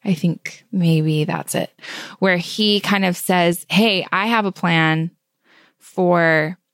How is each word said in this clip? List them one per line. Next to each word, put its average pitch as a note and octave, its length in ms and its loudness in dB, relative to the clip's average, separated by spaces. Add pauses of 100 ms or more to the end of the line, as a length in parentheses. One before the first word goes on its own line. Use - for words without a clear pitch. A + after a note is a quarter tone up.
I G3 80 0
think - 580 -4
maybe D#3 520 0
that's D#3 320 -6
it, - 160 -4 (480)
where F#3 180 2
he G#3 440 0
kind G3+ 220 0
of F3+ 140 0
says, F3 500 0
"Hey, F#3+ 440 2
I G3 160 -2
have A3+ 180 0
a F#3+ 60 -2
plan D#3+ 580 0 (680)
for E3+ 800 0 (140)